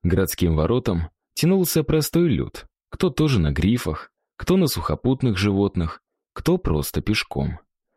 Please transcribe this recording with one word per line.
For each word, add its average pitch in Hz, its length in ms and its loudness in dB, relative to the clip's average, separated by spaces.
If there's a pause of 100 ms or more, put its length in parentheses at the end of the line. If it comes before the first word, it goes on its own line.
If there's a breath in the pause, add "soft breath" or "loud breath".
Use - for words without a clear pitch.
К 87 60 0
городским 87 480 0
воротам 85 560 0 (240)
тянулся 170 480 2
простой 156 460 0
люд, - 360 -4 (240)
кто 180 220 -2
тоже 139 280 2
на 76 120 2
грифах, 80 600 -2 (240)
кто - 220 0
на 185 80 4
сухопутных 120 720 -2
животных, 98 640 0 (320)
кто 175 240 0
просто 76 440 -2
пешком. 78 580 -4 (380)